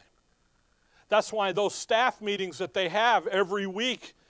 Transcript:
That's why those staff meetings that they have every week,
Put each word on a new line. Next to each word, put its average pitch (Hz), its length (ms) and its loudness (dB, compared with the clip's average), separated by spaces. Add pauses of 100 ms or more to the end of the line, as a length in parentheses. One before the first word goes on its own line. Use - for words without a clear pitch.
(1080)
That's 220 240 2
why 202 180 0
those 190 240 0
staff 240 460 0
meetings 190 380 -4
that 185 140 -6
they 185 140 0
have 202 400 2
every 196 400 0
week, 220 460 -6 (160)